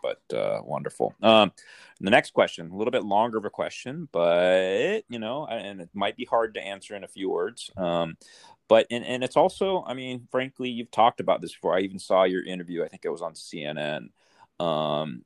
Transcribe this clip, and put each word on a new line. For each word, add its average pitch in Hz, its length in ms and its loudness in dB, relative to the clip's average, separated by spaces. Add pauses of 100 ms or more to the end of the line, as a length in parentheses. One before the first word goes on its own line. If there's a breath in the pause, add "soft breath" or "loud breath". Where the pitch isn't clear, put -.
but, 55 180 -4 (160)
uh, 52 260 -2
wonderful. 65 600 -4
Um, 110 300 8 (480 soft breath)
the 95 100 0
next 139 220 6
question, 85 380 0
a 92 60 -12
little 117 160 -2
bit 117 120 0
longer 110 340 0
of 101 60 -4
a 101 60 -6
question, 135 640 -8
but, 92 960 2
you 120 100 -8
know, 123 280 -6
a-, 117 80 -8
and 98 260 -10
it 82 140 -14
might 101 220 -4
be 123 80 -10
hard 113 300 0
to 107 100 -6
answer 98 300 -12
in 98 80 -10
a 90 60 -14
few 95 220 -6
words. 87 460 -4
Um, 85 400 -2 (520 soft breath)
but, 113 220 8
and, 117 140 -4
and 123 200 -4
it's - 120 -4
also, 185 500 2
I 123 80 -8
mean, 127 360 -10
frankly, 131 380 -4
you've 120 240 -8
talked 113 260 4
about 90 220 0
this 85 140 -10
before. 85 200 0
I 95 60 2
even 98 180 -6
saw 95 260 4
your 92 200 0
interview. 87 400 -6
I 78 40 -6
think - 160 -16
it 85 60 -4
was 78 120 -6
on 82 120 -8
C 82 300 -12
N 76 140 -6
N. 73 320 -6 (500 soft breath)
Um, 76 640 -2